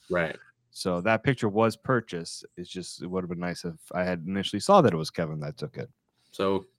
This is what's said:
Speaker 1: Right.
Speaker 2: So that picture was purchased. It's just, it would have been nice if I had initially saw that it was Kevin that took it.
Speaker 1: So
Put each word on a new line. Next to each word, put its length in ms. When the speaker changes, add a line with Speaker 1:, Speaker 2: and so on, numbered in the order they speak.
Speaker 1:
Right. 280
Speaker 2:
So 240
that 220
picture 260
was 260
purchased. 720
It's 140
just, 320
it 60
would 160
have 80
been 80
nice 260
if 80
I 80
had 240
initially 320
saw 220
that 120
it 20
was 140
Kevin 300
that 180
took 180
it. 140
Speaker 1:
So 380